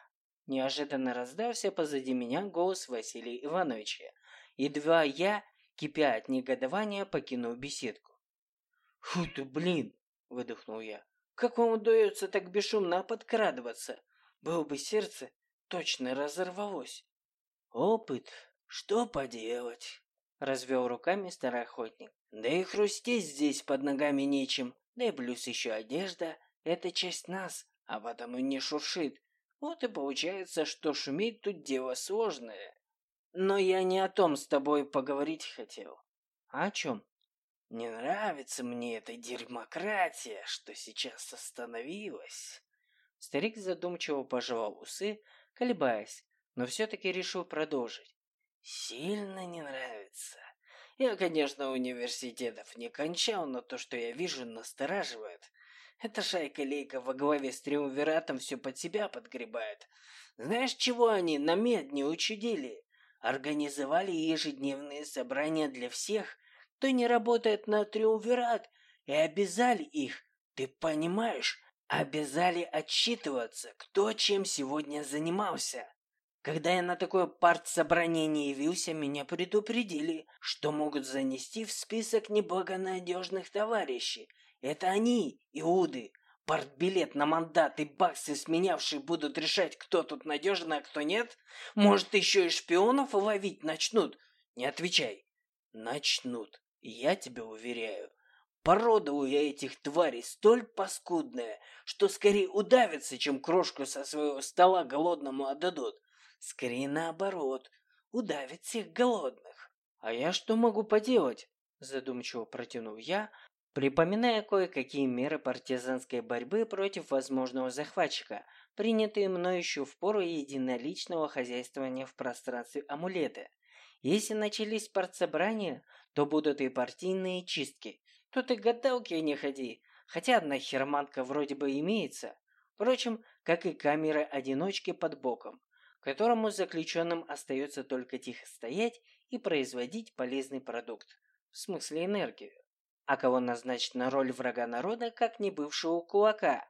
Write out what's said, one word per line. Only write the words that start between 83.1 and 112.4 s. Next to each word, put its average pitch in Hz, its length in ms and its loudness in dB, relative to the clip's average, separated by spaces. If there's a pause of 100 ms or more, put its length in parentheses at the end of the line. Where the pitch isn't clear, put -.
товарищей. 175 800 -2 (320)
Это 151 280 -2
они, 208 520 2 (120)
иуды. 156 600 2 (320)
Партбилет 156 680 2
на 143 100 4
мандат 160 560 4
и 151 60 -2
баксы, 147 500 0
сменявшие, 160 640 0
будут 151 380 -2
решать, 160 400 0
кто - 240 2
тут 151 240 -6
надёжен, 160 480 0
а 143 80 -2
кто - 180 -6
нет? 196 380 0 (360)
Может, 202 380 8
ещё 190 320 6
и 170 60 4
шпионов 233 640 4
ловить 202 480 0
начнут? 156 560 2 (360)
Не 123 120 -2
отвечай. 147 600 0 (460)
Начнут, 117 880 -4 (220)
я 123 340 0
тебя 123 300 -10
уверяю. 110 640 -8 (520)
Порода 202 500 6
у 143 120 0
этих 139 560 0
тварей 147 420 2
столь 233 420 6
паскудная, 131 920 -4 (280)
что - 220 4
скорее 202 400 4
удавятся, 190 680 4
чем 135 240 0
крошку 160 460 2
со 139 180 -6
своего 147 380 -2
стола 180 420 8
голодному 139 640 0
отдадут. 143 520 -2 (480)
Скорее 127 420 -4
наоборот, 160 800 -2 (420)
удавят 160 520 -4
всех 185 280 -6
голодных. 240 800 0 (280)
«А 113 140 -4
я 139 220 0
что 220 220 0
могу 220 280 4
поделать?» 214 640 4 (320)
задумчиво 127 640 -6